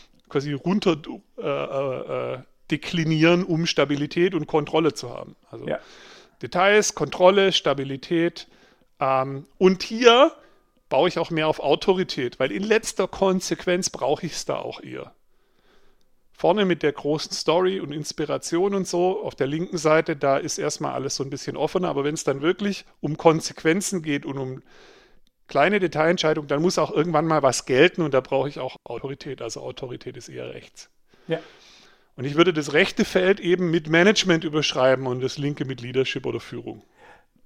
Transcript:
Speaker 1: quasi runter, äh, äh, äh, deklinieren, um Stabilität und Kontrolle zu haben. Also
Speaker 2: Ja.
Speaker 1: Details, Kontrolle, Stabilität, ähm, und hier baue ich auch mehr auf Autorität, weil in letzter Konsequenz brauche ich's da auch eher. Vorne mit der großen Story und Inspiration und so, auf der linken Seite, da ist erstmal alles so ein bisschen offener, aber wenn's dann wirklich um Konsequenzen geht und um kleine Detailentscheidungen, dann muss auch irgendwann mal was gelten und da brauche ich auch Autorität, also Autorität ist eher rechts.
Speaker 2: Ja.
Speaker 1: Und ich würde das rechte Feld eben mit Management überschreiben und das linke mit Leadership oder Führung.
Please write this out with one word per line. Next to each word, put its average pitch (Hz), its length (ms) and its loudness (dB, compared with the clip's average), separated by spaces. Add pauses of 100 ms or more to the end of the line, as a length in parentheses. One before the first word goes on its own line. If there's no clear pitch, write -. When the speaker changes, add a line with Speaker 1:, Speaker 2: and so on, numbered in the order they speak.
(280)
Speaker 1:
quasi 143 240 -2
runter, 170 460 2 (400)
äh, 233 60 -10
äh, 139 920 -4
äh, 127 60 -10 (320)
deklinieren, 165 720 2
um 165 220 0
Stabilität 147 680 0
und 151 120 -2
Kontrolle 156 460 2
zu 120 180 -12
haben. - 260 -14 (120)
Also 113 160 -14
Speaker 2:
Ja. - 140 -4 (640)
Speaker 1:
Details, 196 540 2
Kontrolle, 185 560 4
Stabilität, 139 960 -2 (520)
ähm, 135 460 0 (140)
und 185 240 -8
hier 240 480 6 (580)
baue 139 180 2
ich 175 120 -2
auch 165 100 -4
mehr 156 180 0
auf 156 120 -2
Autorität, 151 800 0
weil 135 120 0
in 196 120 -4
letzter 208 440 0
Konsequenz 185 840 0
brauche 143 340 -2
ich's - 200 -8
da 135 100 -4
auch - 260 -8
eher. - 320 -14 (1200)
Vorne 190 320 2
mit 175 160 0
der 147 120 2
großen - 380 -4
Story 185 480 0
und 143 120 -8
Inspiration 151 840 -2
und 190 140 -2
so, 180 360 0
auf 123 120 -8
der 135 100 0
linken 160 320 -4
Seite, 156 380 2
da 139 220 2
ist 147 200 -4
erstmal 147 360 -4
alles 131 220 -6
so 143 80 -6
ein 135 60 -6
bisschen 135 260 -10
offener, 175 340 0
aber 143 140 0
wenn's 151 200 -2
dann 135 180 -2
wirklich 196 440 -2 (160)
um 151 160 -4
Konsequenzen 165 840 2
geht 147 240 -4
und 139 140 -6
um 131 240 -8 (840)
kleine 185 320 4
Detailentscheidungen, 156 680 2
dann 143 160 0
muss 185 160 2
auch 156 100 0
irgendwann 160 380 2
mal 156 160 4
was 131 240 2
gelten 151 340 6
und 143 140 0
da 131 60 6
brauche 135 280 -2
ich 143 80 -12
auch 131 260 -8
Autorität, 131 600 -10
also 117 180 -10
Autorität 127 560 -12
ist 120 100 -18
eher 123 280 -12
rechts. - 340 -20 (380)
Speaker 2:
Ja. 160 120 -2 (760)
Speaker 1:
Und 127 80 -6
ich 143 100 -4
würde 170 160 6
das 147 220 -4
rechte 190 320 2
Feld 185 340 2
eben 180 320 0
mit 160 160 -2
Management 170 560 4
überschreiben 135 640 2
und 127 140 -4
das 131 160 -4
linke 143 260 -4
mit 131 160 -6
Leadership 127 460 -2
oder 117 160 -4
Führung. 113 420 -12 (640)